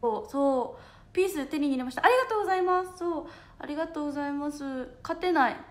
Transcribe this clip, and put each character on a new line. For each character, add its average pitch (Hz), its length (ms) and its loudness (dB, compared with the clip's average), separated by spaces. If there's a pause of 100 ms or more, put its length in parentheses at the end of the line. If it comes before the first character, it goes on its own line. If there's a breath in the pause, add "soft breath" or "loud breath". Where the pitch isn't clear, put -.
そ 427 260 0
う、 - 40 -18
そ 277 480 2
う、 - 340 -20
ピ 381 120 4
ー 381 40 0
ス 294 180 -4
手 311 120 -2
に 285 100 2
入 269 80 0
れ 254 60 -4
ま 254 80 -6
し - 40 -8
た。 - 100 2
あ - 40 10
り 494 80 6
が 523 80 4
と 440 120 -2
う - 20 2
ご 403 60 0
ざ 381 100 2
い 370 60 2
ま 370 220 4
す。 359 140 -12
そ 339 220 -2
う、 - 80 -12 (320 loud breath)
あ - 60 -14
り 294 100 -6
が 320 120 -4
と 320 140 -6
う 294 40 -4
ご 294 60 -4
ざ 285 160 -4
い 285 40 -4
ま 285 200 -4
す。 285 120 -10 (400)
勝 330 160 -4
て 359 120 2
な 269 200 6
い。 - 60 -10 (140)